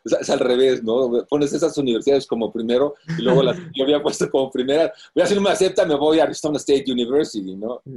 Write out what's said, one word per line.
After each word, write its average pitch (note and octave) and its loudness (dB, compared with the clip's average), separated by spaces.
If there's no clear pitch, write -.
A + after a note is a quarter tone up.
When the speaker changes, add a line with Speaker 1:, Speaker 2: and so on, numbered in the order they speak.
Speaker 1:
o A2+ -10
sea, - 0
es C#3+ -6
al C3+ 0
revés, B2+ 2
¿no? A#2+ 0
Pones D3 0
esas D3+ -2
universidades C3+ 0
como A2+ -2
primero B2 0
y - -6
luego - 4
las B2 0
Speaker 2:
<laughs> E3+ -14
Speaker 1:
yo C3+ -2
había D3 2
puesto - -2
como C3+ 0
primera. C#3+ 0
"Mira, F3 4
si G3+ 0
no G3+ 2
me G3 2
acepta, F#3 2
me D#3 2
voy D#3 2
a D3+ 4
Arizona D3 -2
State C3 0
University", A#2+ -2
¿no? A2 -8